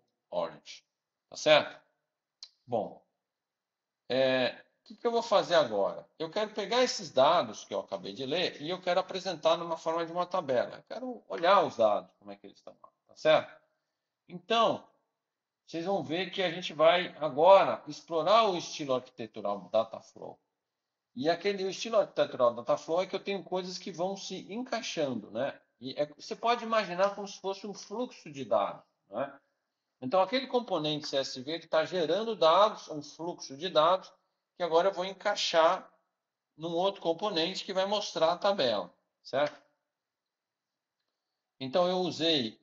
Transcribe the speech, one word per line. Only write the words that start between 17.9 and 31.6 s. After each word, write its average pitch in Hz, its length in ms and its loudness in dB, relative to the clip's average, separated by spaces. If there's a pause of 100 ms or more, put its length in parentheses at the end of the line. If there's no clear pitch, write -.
o 180 80 0
estilo 147 380 -4
arquitetural 104 760 -6
Dataflow. - 720 -4 (760)
E 135 140 -2
aquele, 190 360 0
o 190 60 -2
estilo 220 280 -2
arquitetural 131 560 2
Dataflow 151 480 -2
é 190 40 -4
que 180 80 -8
eu 185 80 -6
tenho 196 220 -6
coisas 185 320 -6
que - 160 -10
vão 180 240 -4
se 185 340 -12
encaixando, 160 800 -4
né? 120 300 -4 (180)
E 131 220 -12
é, 147 60 0
você - 280 -14
pode 226 300 0
imaginar 202 500 0
como 202 140 -8
se - 100 -14
fosse 190 280 -6
um 196 80 -10
fluxo 220 580 -10
de 135 140 -8
dados, 101 360 0 (280)
né? 131 280 -8 (640)
Então, 131 200 2
aquele 254 260 0
componente 156 600 -2
C 147 100 -4
S 131 240 -4
V, 127 100 -10
ele 165 160 -8